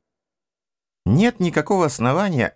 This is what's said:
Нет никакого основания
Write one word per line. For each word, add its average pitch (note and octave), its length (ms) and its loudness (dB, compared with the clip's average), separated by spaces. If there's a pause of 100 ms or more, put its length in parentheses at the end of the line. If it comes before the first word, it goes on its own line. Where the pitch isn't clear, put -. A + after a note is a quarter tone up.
(1040)
Нет G3+ 340 2
никакого F3 460 0
основания C#3 720 -2